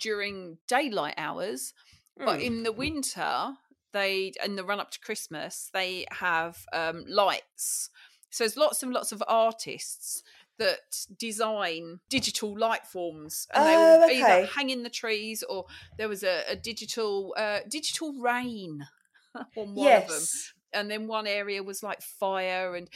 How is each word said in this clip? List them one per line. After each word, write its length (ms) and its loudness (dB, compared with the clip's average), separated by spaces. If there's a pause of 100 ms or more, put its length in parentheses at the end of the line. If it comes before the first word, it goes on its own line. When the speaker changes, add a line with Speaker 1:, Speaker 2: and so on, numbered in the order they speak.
Speaker 1:
during 680 -6
daylight 500 0
hours, 560 -6 (440)
but 200 2
Speaker 2:
Hmm. 60 -4
Speaker 1:
in 200 -2
the 100 0
winter, 840 -2 (380)
they, 400 0 (120)
in 120 -4
the 80 -6
run 160 -2
up 120 -10
to 80 -12
Christmas, 720 -8
they 380 -4
have, 600 -2
um, 340 -2
lights. 840 0 (400)
So 140 -2
there's 120 -2
lots 260 2
and 100 -4
lots 200 -2
of 160 -8
artists 920 -2 (360)
that 480 -4 (120)
design 880 -4
digital 480 -2
light 300 0
forms, 640 -8
and 140 6
they 100 8
Speaker 2:
Oh, 220 12
Speaker 1:
will 120 10
either 340 8
Speaker 2:
okay. 100 -4
Speaker 1:
hang 160 -2
in 140 -4
the 60 -10
trees, 520 -4
or 240 -6 (320)
there 100 -2
was 140 -6
a, 260 0
a 80 -4
digital, 800 -4
uh, 320 0
digital 460 -6
rain 720 -4 (240)
<laughs> 240 -20
on 400 -10
one 180 6
of 160 8
them. 120 -4
Speaker 2:
Yes. 320 -6 (220)
Speaker 1:
And 160 -2
then 160 -6
one 200 -4
area 360 -2
was, 200 -10
like, 180 -8
fire, 720 -2
and, 220 -10